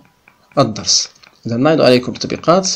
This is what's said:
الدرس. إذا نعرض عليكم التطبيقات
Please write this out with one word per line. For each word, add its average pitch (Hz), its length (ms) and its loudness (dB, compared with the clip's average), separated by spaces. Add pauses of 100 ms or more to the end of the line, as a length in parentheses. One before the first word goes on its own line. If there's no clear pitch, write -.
(580)
الدرس. 107 520 -2 (380)
إذا 117 100 -4
نعرض 147 240 2
عليكم 127 300 2
التطبيقات 185 640 -2